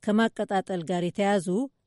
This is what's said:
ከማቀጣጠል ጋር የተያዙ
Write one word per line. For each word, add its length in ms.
ከማቀጣጠል 840
ጋር 220
የተያዙ 440